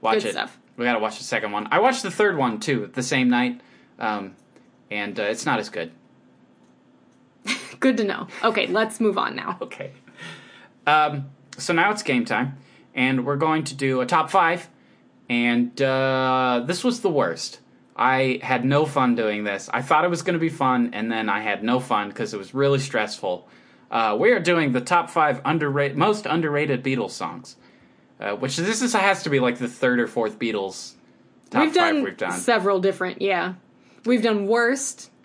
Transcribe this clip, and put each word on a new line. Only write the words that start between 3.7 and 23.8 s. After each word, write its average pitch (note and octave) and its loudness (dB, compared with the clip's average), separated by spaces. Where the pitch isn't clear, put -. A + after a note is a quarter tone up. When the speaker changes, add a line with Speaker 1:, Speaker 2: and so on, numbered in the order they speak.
Speaker 1:
Um, G2+ -6
and, G#2 -8
uh, G#2+ -2
it's A2 -2
not C3 4
as G#2 -6
good. E2 -8
Speaker 2:
<laughs> - -8
Good C4 2
to A3 0
know. - -4
Okay, A3+ 2
let's G#3+ 0
move G#3+ 2
on - -2
now. - -8
Speaker 1:
Okay. - -12
Um, D3 2
so - -4
now F3 4
it's G#3 -4
game B2+ 0
time, B2+ -2
and C3 0
we're C#3+ -2
going D#3 0
to C#3 -10
do C3 0
a B2 0
top D#3+ 0
five, F3 2
and, A#2+ 0
uh, C3 2
this F3+ -4
was A#3+ 0
the G3+ 2
worst. G#2+ -2
I C3 2
had B2+ -2
no C#3+ 4
fun C3 2
doing G#2+ 0
this. G2+ -4
I A#2+ -2
thought D#3 2
it F3+ 2
was E3+ -2
gonna F3 0
be E3 0
fun, B2+ 0
and A2 -4
then A2 -2
I G2+ 0
had G#2 -2
no A#2+ 2
fun G#2 -2
'cause A2+ -6
it G#2+ -6
was F#2+ -12
really C#3 2
stressful. G#2+ -4